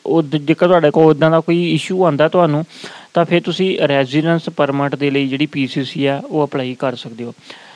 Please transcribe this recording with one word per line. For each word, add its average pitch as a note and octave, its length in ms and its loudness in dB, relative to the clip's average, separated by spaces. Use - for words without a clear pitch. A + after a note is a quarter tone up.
ਉਹ D#3+ 180 2
ਦ-, C#3+ 120 -4
ਜੇਕਰ D3+ 320 0
ਤੁਹਾਡੇ E3 240 4
ਕੋਲ D#3+ 140 4
ਉੱਦਾਂ D#3 260 4
ਦਾ E3 80 4
ਕੋਈ E3+ 340 0
issue F#3 300 -2
ਆਉਂਦਾ D3+ 240 4
ਤੁਹਾਨੂੰ, D#3+ 380 2
ਤਾਂ E3+ 120 2
ਫਿਰ E3+ 160 0
ਤੁਸੀਂ F#3 380 -2
residence D3+ 720 0
permit C#3 460 -2
ਦੇ C#3 140 -2
ਲਈ C#3 180 0
ਜਿਹੜੀ C#3 180 -2
ਪੀ C#3+ 220 -4
ਸੀ C#3 160 -4
ਸੀ C#3 220 -4
ਆ C#3 200 -2
ਉਹ D#3 220 -2
apply C3 320 -6
ਕਰ B2+ 160 -4
ਸਕਦੇ A#2 280 -14
ਹੋ। A#2+ 100 -10